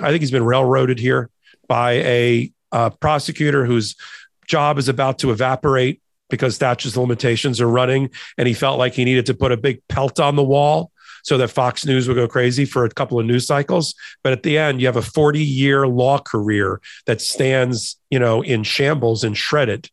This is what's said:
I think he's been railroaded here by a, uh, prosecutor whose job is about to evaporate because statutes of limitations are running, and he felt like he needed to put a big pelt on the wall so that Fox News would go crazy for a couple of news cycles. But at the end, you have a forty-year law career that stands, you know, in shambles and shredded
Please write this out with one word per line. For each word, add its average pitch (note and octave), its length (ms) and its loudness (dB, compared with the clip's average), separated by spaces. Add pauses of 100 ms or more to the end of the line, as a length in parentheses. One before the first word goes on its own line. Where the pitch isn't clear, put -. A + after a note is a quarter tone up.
I C3+ 80 0
think D#3+ 120 0
he's C3+ 100 -2
been B2+ 120 2
railroaded B2+ 560 2
here B2+ 300 0 (400)
by A#2+ 240 2
a, A#2+ 580 0 (220)
uh, A#2 160 0
prosecutor D3 760 -2
whose A#2 300 0 (520)
job D3 320 0
is C3 100 0
about C3 300 -2
to C3 120 0
evaporate B2+ 720 0 (280)
because A#2+ 260 -2
statutes B2 400 -2
of B2+ 60 0
limitations A#2+ 600 0
are A#2+ 80 2
running, B2+ 400 2 (280)
and B2 120 2
he A#2 40 2
felt C3+ 260 0
like B2 160 0
he B2 100 0
needed B2 220 2
to C3 60 0
put B2+ 200 0
a A#2+ 40 0
big B2+ 300 -2
pelt C#3 320 -2
on C#3+ 160 2
the C#3+ 80 4
wall D3 480 2 (320)
so C#3+ 140 0
that B2 120 0
Fox B2+ 360 -2
News C3 220 0
would B2+ 80 0
go A#2+ 120 0
crazy B2+ 380 0
for B2+ 180 0
a A2 60 0
couple B2 300 -4
of A2+ 60 -2
news A#2+ 200 0
cycles. D3 480 -2 (300)
But C3 100 0
at B2+ 100 -4
the D3+ 140 0
end, C#3+ 240 0
you B2+ 60 2
have B2 100 0
a A#2 40 2
forty-year C#3 840 2
law B2 300 2
career G#2 640 -2 (240)
that A2+ 160 -2
stands, B2+ 760 -2 (120)
you C3+ 100 0
know, A#2 220 2
in A#2 220 -2
shambles A#2+ 600 0
and G#2+ 140 -4
shredded B2 560 -2